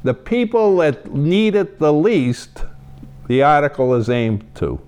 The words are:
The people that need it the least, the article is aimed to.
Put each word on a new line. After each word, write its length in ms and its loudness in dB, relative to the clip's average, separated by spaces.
The 100 0
people 640 0
that 360 -2
need 400 2
it 240 -2
the 140 2
least, 720 0
the 140 2
article 520 2
is 140 0
aimed 460 -2
to. 340 -6